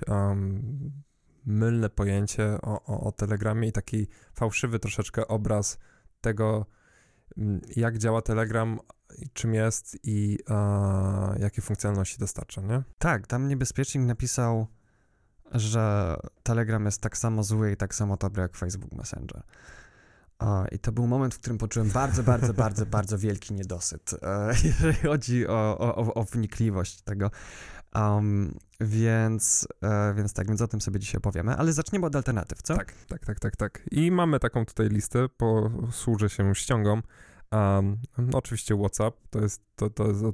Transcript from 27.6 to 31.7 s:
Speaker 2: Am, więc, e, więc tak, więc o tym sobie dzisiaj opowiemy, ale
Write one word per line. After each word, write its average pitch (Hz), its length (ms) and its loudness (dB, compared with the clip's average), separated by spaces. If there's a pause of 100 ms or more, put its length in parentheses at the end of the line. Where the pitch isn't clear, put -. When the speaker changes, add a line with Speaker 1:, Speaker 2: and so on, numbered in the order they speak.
Speaker 2:
Am, 104 640 2 (260)
więc, 113 880 2 (160)
e, 104 300 2
więc 104 200 0
tak, 95 140 -2
więc 107 140 0
o 117 60 0
tym 104 140 -2
sobie 98 180 -2
dzisiaj 98 180 -4
opowiemy, 98 380 0
ale 160 180 2